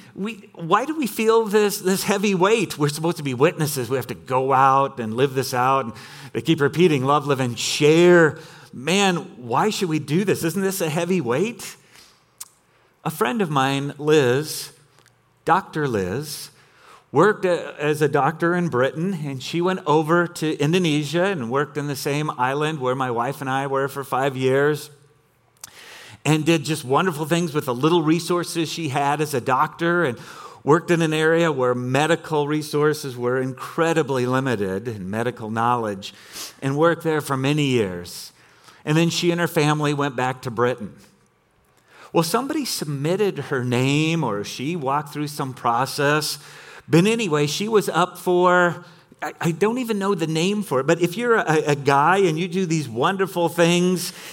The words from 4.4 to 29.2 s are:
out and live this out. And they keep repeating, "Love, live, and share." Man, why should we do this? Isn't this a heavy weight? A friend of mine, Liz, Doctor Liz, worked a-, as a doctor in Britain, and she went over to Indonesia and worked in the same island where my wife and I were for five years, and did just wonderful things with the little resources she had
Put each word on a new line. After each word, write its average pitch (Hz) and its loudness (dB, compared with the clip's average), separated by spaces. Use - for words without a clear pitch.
out 135 4
and 110 -6
live 131 0
this 131 -4
out. 131 2
And 113 -10
they 117 -4
keep 160 2
repeating, 147 4
"Love, 143 2
live, 139 0
and 120 -2
share." 160 6
Man, 185 0
why 127 0
should 196 -4
we 156 0
do 147 0
this? 151 0
Isn't 170 -2
this 190 -2
a 160 -2
heavy 170 0
weight? 147 -4
A 160 -4
friend 226 -2
of 165 -2
mine, 139 0
Liz, 147 2
Doctor 160 0
Liz, 113 -4
worked 196 4
a-, 156 -2
as 147 0
a 151 4
doctor 160 0
in 175 0
Britain, 139 0
and 139 -8
she 170 -4
went 185 0
over 160 2
to 156 -4
Indonesia 151 0
and 151 -2
worked 147 -2
in 143 -6
the 143 -4
same 147 -4
island 147 -2
where 127 0
my 131 -2
wife 127 -4
and 135 -6
I 135 -2
were 135 -2
for 135 -8
five 131 -2
years, 139 0
and 151 2
did 165 2
just 151 -4
wonderful 151 0
things 170 0
with 147 -2
the 127 -2
little 160 2
resources 165 0
she 160 -6
had 143 -2